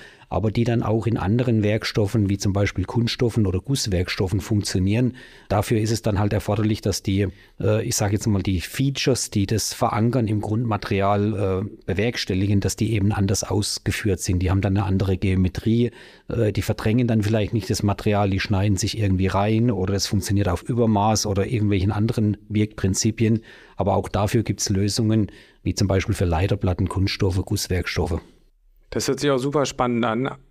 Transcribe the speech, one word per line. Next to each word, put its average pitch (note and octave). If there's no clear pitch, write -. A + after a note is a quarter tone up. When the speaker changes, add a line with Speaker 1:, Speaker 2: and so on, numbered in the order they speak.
Speaker 1:
aber G#2
die A2+
dann A2+
auch A2
in A#2
anderen A2+
Werkstoffen, G#2
wie G2
zum G2
Beispiel G2
Kunststoffen A#2
oder F2+
Gusswerkstoffen, F#2+
funktionieren. G#2
Dafür G#2+
ist G#2+
es A2+
dann G#2+
halt G#2
erforderlich, G#2+
dass -
die, G2
äh, G#2+
ich A#2+
sag G#2
jetzt G#2+
mal, G2+
die F#2
Features, -
die G2+
das G#2
Verankern A#2
im G#2+
Grundmaterial, G#2
äh, -
bewerkstelligen, G2+
dass F#2+
die G#2+
eben G2+
anders G2
ausgeführt G2
sind. F2+
Die F2+
haben G2
dann G2
eine G2
andere F#2+
Geometrie, G#2
äh, A2
die G2+
verdrängen A2+
dann A2
vielleicht G#2
nicht G#2+
das -
Material, G2+
die G2
schneiden G2
sich -
irgendwie F#2+
rein G#2+
oder F#2+
es G2
funktioniert G2+
auf F2+
Übermaß A2
oder G2
irgendwelchen G#2
anderen G#2+
Wirkprinzipien. G#2+
Aber F#2+
auch G2
dafür G#2
gibt's -
Lösungen, G#2
wie -
zum G2
Beispiel F#2+
für G2
Leiterplatten, F2+
Kunststoffe, F#2+
Gusswerkstoffe. F2
Speaker 2:
Das -
hört C3+
sich C#3+
auch C3+
super C#3
spannend B2
an, A#2+